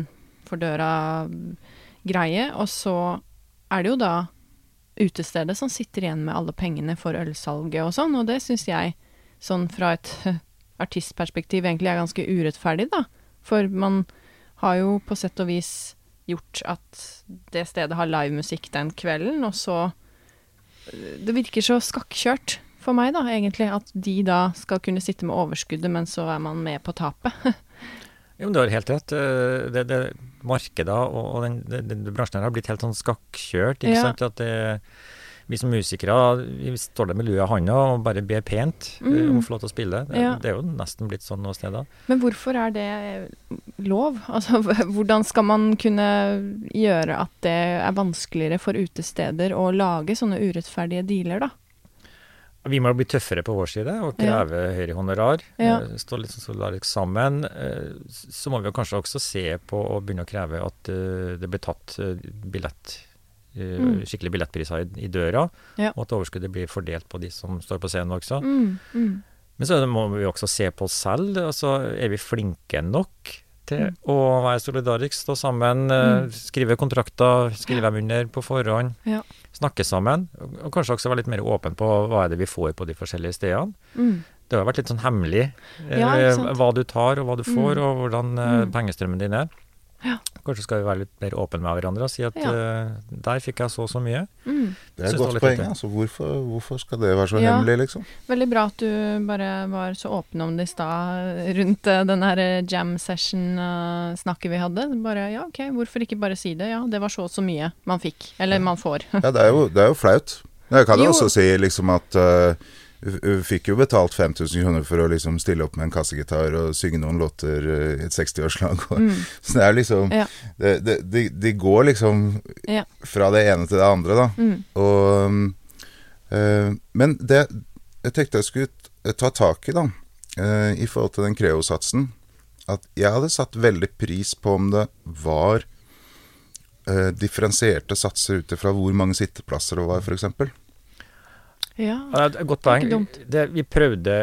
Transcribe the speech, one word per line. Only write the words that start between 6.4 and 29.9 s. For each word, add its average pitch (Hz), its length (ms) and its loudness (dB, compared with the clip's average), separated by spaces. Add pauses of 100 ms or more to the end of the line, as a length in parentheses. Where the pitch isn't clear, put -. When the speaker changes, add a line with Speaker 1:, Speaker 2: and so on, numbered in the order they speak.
Speaker 1:
pengene 160 440 -4
for 170 200 -6
ølsalget 156 680 -6
og 170 80 -2
sånn, 294 240 0
og 233 100 0
det 240 140 -2
synes - 260 -4
jeg, 170 260 -2 (480)
sånn 180 280 -2
fra 175 240 0
et - 160 -6 (160)
<laughs> 175 140 0 (400)
artistperspektiv, 180 840 -6
egentlig 175 300 0
er 175 100 0
ganske 170 240 -4
urettferdig 170 640 0
da, 339 140 0 (420)
for 208 240 2
man 196 300 0 (580)
har 185 220 0
jo 196 160 2 (100)
på - 100 -6
sett - 240 -8
og 180 120 -2
vis 175 180 -4 (560)
gjort - 400 -10
at - 400 -12 (460)
det 170 180 -4
stedet 165 240 -4
har 165 160 -2
livemusikk 151 640 -4
den 151 180 -4
kvelden, 180 560 -4
og 208 80 -4
så, 175 380 -2 (1300)
det 208 180 -4
virker 233 280 0
så 240 160 4
skakkjørt - 800 -4 (220)
for 247 180 0
meg 247 160 2
da, 330 140 0
egentlig, 214 420 0
at 202 240 -6
de 190 300 -4
da 180 160 4 (160)
skal - 260 -4
kunne 185 220 -2
sitte 185 240 -4
med - 100 -2
overskuddet, 160 560 -4
men 165 160 -2
så 170 240 -6
er 156 80 -4
man 156 240 -6
med 147 180 -6
på 175 140 -8
tapet. - 380 -6 (100)
<laughs> - 100 2 (840)
Speaker 2:
Jo, 196 80 -6
men 208 80 -2
du - 20 6
har 123 160 4
helt 110 160 -2
rett. 143 240 -4
Eh, 127 560 -2
det, 123 160 -2
det 131 120 -2 (520)